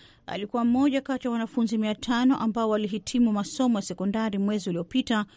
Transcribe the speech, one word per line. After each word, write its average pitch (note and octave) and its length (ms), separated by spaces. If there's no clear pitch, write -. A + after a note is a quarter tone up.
alikuwa G#3 380
mmoja C4 360
kati C4 260
ya A#3+ 40
wanafunzi A#3 460
mia G#3+ 180
tano B3+ 420
ambao A3 320
walihitimu G#3+ 640
masomo G#3+ 460
ya G3 40
sekondari G3+ 560
mwezi G3+ 320
uliopita G3+ 560